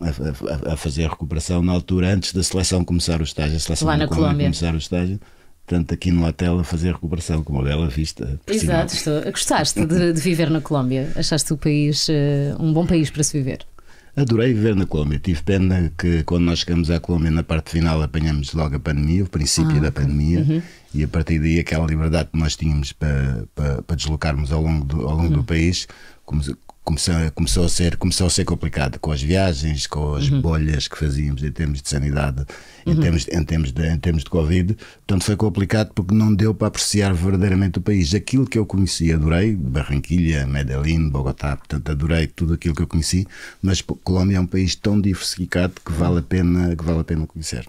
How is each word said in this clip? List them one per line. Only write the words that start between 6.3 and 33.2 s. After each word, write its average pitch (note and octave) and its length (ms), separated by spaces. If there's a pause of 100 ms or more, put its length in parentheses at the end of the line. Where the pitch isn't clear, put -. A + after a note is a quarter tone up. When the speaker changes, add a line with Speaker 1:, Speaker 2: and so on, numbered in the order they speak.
Speaker 1:
a F2 40
fazer E2+ 300
recuperação, D#2+ 500
com D2 100
uma C2+ 100
bela D2+ 240
vista C2+ 580
por G3+ 80
cima. F3 200
Speaker 2:
Exato, E3 200
estou. D3+ 280 (100)
Gostaste E3+ 540
de, E3+ 280
de D#3+ 60
viver D#3+ 300
na D#3+ 100
Colômbia? C3 560
Achaste D#3+ 380
o D3 40
país, D3 520
eh, C#3+ 500
um D#3+ 140
bom E3+ 120
país D#3+ 240
para D3+ 140
se - 140
viver? C3 280 (480)
Speaker 1:
Adorei A#2+ 400
viver G#2+ 220
na F#2 100
Colômbia. D2+ 340
Tive E2+ 220
pena F#2 560
que E2+ 260
quando F2 200
nós E2+ 160
chegamos E2+ 320
à E2+ 80
Colômbia, D#2+ 320
na D#2+ 120
parte D#2+ 280
final, D#2+ 300
apanhamos D2 520
logo D2+ 220
a C#2 40
pandemia, D#2 440
o F#2 60
princípio D#2 480
Speaker 2:
Ah, - 20
Speaker 1:
da D2+ 80
Speaker 2:
ok. C#3 160
Speaker 1:
pandemia, D2+ 380
Speaker 2:
Uhum. D#3 200 (320)
Speaker 1:
e D2+ 120
a - 20
partir E2 320
daí D#2+ 200
aquela D#2+ 280
liberdade D#2+ 460
que D#2+ 40
nós D#2+ 200
tínhamos D2 340
para, C2+ 540 (100)
para, C#2+ 260
para E2+ 140
deslocarmos D2 560
ao D#2 100
longo D#2 220
do, C#2 240
ao D2+ 80
longo E2 140
do D2 80
Speaker 2:
Uhum. C2+ 80
Speaker 1:
país, E2+ 420 (380)
come-, D2+ 180 (400)
começou, E2 300 (200)
começou E2+ 300
a E2 60
ser, F2 260
começou F#2 320
a - 20
ser F#2 140
complicado D#2+ 560
com D#2 120
as C#2+ 100
viagens, D#2 680
com D2+ 280
as C#2 140
Speaker 2:
Uhum. C#3 120
Speaker 1:
bolhas D#2 480
que - 80
fazíamos C#2+ 460
em D2 80
termos D2 300
de - 60
sanidade, C#2+ 560 (420)
em E3+ 100
Speaker 2:
Uhum. D#3+ 40
Speaker 1:
termos, E2 320